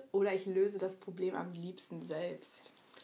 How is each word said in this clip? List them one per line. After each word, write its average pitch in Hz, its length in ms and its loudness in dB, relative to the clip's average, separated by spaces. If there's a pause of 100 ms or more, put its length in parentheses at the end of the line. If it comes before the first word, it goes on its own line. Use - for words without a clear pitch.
(120)
oder 196 220 6
ich 190 140 0
löse 196 320 4
das 190 160 0
Problem 185 400 -2
am 175 160 -2
liebsten 170 520 -6
selbst. 175 680 -4 (300)